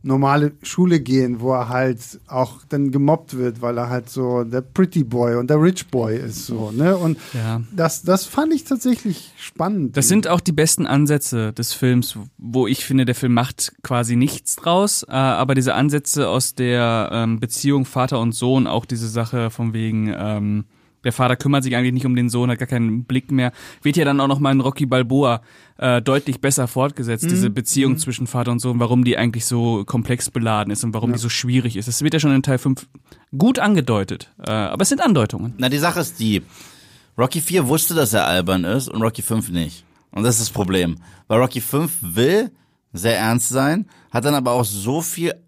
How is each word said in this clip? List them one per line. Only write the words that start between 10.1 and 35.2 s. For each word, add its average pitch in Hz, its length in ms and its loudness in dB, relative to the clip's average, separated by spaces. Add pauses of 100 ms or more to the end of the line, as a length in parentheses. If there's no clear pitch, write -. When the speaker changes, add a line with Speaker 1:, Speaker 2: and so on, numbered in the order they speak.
Speaker 2:
auch 175 100 4
die 175 140 0
besten 151 340 2
Ansätze 139 640 2
des 117 220 -6
Films, 123 440 2 (200)
wo 120 280 0
ich 123 200 -2
finde, 131 180 2
der 123 120 0
Film 123 180 0
macht - 400 -2 (100)
quasi 120 320 0
nichts - 400 0
draus, 190 480 0
äh, - 80 -14
aber 131 420 2
diese 131 200 2
Ansätze 143 560 0
aus 127 260 -2
der, 120 560 0
ähm, 113 300 -2
Beziehung 139 420 0
Vater 127 380 -2
und 117 100 0
Sohn, 127 360 2
auch 113 180 -2
diese 117 240 -4
Sache 113 400 -4
von 113 240 -4
wegen, 110 440 -2
ähm, 104 460 -2 (420)
der 123 80 0
Vater 127 240 0
kümmert 139 260 0
sich 123 140 -2
eigentlich 123 160 0
nicht 127 120 -2
um 127 80 2
den 123 160 2
Sohn, 120 220 0
hat 113 80 -2
gar 123 80 -4
keinen 117 380 -2
Blick 131 260 -2
mehr, 127 220 0 (280)
wird 147 140 0
ja 170 80 4
dann 139 160 2
auch 139 80 2
nochmal 139 240 2
in 135 80 6
Rocky 135 260 0
Balboa, 127 560 2 (360)
äh, 123 240 2
deutlich 135 400 0
besser 139 260 0
fortgesetzt, 127 560 -2
Speaker 1:
Mhm. 165 60 -2
Speaker 2:
diese 180 200 2
Beziehung 135 440 0
Speaker 1:
Mhm. 151 60 0
Speaker 2:
zwischen 127 280 -4
Vater 120 240 -2
und 120 80 0
Sohn, 120 220 -2
warum 123 240 4
die 120 120 2
eigentlich 117 280 -2
so 117 400 0
komplex 120 440 -2
beladen 107 440 -2
ist 107 100 -4
und 113 100 -2
warum 117 180 0
Speaker 1:
Ja. 117 40 0
Speaker 2:
die 110 60 -4
so 117 80 -4
schwierig 123 480 0
ist. 110 100 -6
Das 120 140 -4
wird 151 140 0
ja 156 40 2
schon 143 160 4
in 135 80 4
Teil 131 140 0
fünf - 280 -2 (520)
gut 247 220 4
angedeutet, 123 720 0 (160)
äh, - 60 -4
aber 107 300 -2
es 190 80 2
sind 277 120 0
Andeutungen. 117 560 2